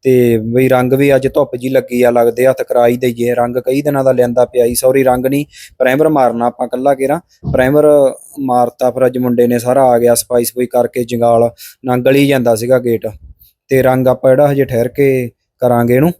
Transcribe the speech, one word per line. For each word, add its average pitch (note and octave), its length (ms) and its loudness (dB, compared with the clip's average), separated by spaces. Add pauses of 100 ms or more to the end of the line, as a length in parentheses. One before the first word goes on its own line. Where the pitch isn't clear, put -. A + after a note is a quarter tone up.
ਤੇ B2 360 2
ਬਈ A#2 300 -2
ਰੰਗ B2+ 260 0
ਵੀ C#3 220 2
ਅੱਜ C3 120 0
ਧੁੱਪ C3+ 280 -2
ਜੀ B2 140 -8
ਲੱਗੀ B2 320 -2
ਆ, B2 100 4
ਲੱਗਦੇ A#2+ 360 0
ਹੱਥ C3 140 0
ਕਰਾ A#2+ 260 0
ਹੀ B2 100 0
ਦਈਏ, A#2+ 360 -2
ਰੰਗ A#2+ 240 -2
ਕਈ C3 240 -4
ਦਿਨਾਂ C#3+ 220 -2
ਦਾ C3 80 2
ਲਿਆਂਦਾ B2 340 0
ਪਿਆ B2 200 0
ਸੀ। A#2+ 100 -2
ਸੌਰੀ, C3 280 0
ਰੰਗ B2+ 220 0
ਨਹੀਂ, C#3 200 -2 (340)
ਪ੍ਰਾਈਮਰ C3+ 300 2
ਮਾਰਨਾ A#2+ 360 0
ਆਪਾਂ A#2+ 220 -4
ਕੱਲਾ C3 280 -2
ਕੇਰਾਂ, C3+ 240 -4 (320)
ਪ੍ਰਾਈਮਰ C#3 340 2 (540)
ਮਾਰਤਾ। B2 520 -2
ਫਿਰ B2+ 140 -2
ਅੱਜ B2+ 120 -2
ਮੁੰਡੇ B2 300 0
ਨੇ A#2+ 120 0
ਸਾਰਾ B2 240 0
ਆ B2 160 4
ਗਿਆ, A#2+ 160 2
ਸਫਾਈ A#2+ 280 -2
ਸਫੂਈ B2 220 -6
ਕਰਕੇ A#2+ 380 -2
ਜੰਗਾਲ A#2 480 0 (340)
ਨਾਲ B2+ 160 -2
ਗਲੀ C#3 260 2
ਜਾਂਦਾ B2 280 0
ਸੀਗਾ A#2+ 240 0
ਗੇਟ, A#2 280 -4 (600)
ਤੇ C3+ 120 2
ਰੰਗ B2+ 260 0
ਆਪਾਂ C3 240 2
ਜਿਹੜਾ C#3+ 200 2
ਹਜੇ C#3 140 0
ਠਹਿਰ B2 220 -4
ਕੇ C3 440 -2 (280)
ਕਰਾਂਗੇ A#2+ 360 2
ਇਹਨੂੰ। D3+ 240 2